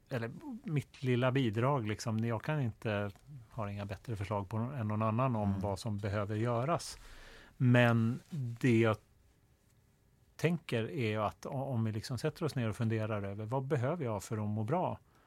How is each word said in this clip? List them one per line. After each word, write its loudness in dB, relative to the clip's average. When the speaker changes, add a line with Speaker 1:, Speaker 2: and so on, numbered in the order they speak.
Speaker 1:
eller -4
mitt -4
lilla 4
bidrag, 2
liksom, -2
jag -2
kan -2
inte, -2
har -6
inga -6
bättre -6
förslag -2
på -4
någon, -4
än -4
någon 0
annan 2
om 2
Speaker 2:
Mm. 0
Speaker 1:
vad -2
som -4
behöver -2
göras. 0
Men 6
det 6
jag 4
tänker 0
är 0
ju 0
att -2
o-, -6
om -2
vi 0
liksom -6
sätter -2
oss -2
ner 0
och -4
funderar 0
över -6
vad -2
behöver 0
jag -2
för -6
att -2
må 0
bra? -2